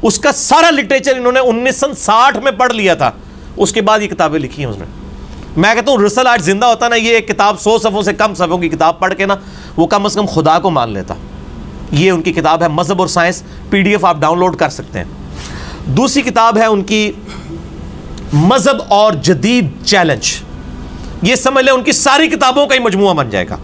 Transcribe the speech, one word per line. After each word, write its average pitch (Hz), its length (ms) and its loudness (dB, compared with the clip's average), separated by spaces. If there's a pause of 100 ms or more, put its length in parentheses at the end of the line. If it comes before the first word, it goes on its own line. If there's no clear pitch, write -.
उसका 302 300 2
सारा 330 360 4
लिटरेचर 269 480 0
इन्होंने 247 240 2
उन्नीस 247 380 0
सौ 277 160 -2
साठ 233 480 2
में 262 140 0
पढ़ 247 140 2
लिया 196 240 2
था, 127 180 0 (440)
उसके 214 240 0
बाद 214 200 2
ये 208 60 -4
किताबें 160 320 -2
लिखी 139 220 -8
हैं 127 80 -6
उसने। 98 160 -10 (720)
मैं 202 180 4
कहता 240 160 0
हूँ, 214 140 4
रसल 254 220 2
आज 240 160 4
जिंदा 196 240 2
होता 233 220 2
ना, 233 60 2
ये 226 220 2
एक 220 100 -2
किताब, 208 300 0
सौ 220 220 2
सफ़ों 214 240 -2
से 190 100 0
कम 208 200 0
सफ़ों 170 240 0
की 170 120 -2
किताब 160 320 0
पढ़ 190 120 0
के 190 120 -2
ना, 196 160 -2 (360)
वो 165 100 4
कम 202 200 0
से 196 120 -2
कम 202 80 0
खुदा 160 320 2
को 185 120 0
मान 120 220 0
लेता। 90 240 -8 (760)
ये 180 180 4
उनकी 170 200 0
किताब 160 320 2
है 165 80 2
मजहब 175 300 0
और 180 80 2
साइंस, 175 340 0 (280)
पीडीएफ़ 202 340 2
आप 165 140 2
डाउनलोड 175 360 2
कर 160 160 0
सकते - 280 -10
हैं। - 960 -10
दूसरी 262 260 2
किताब 226 360 2
है 220 120 4
उनकी 208 440 0 (1200)
मजहब 254 580 2
और 208 260 4
जदीद 185 560 2 (120)
चैलेंज, 160 460 2 (920)
ये 233 120 4
समझ 262 300 2
लें 269 60 4
उनकी 254 220 2
सारी 285 340 4
किताबों 285 400 2
का 277 80 2
ही 254 60 2
मजमूआ 196 320 2
बन 139 160 0
जाएगा। 92 340 -4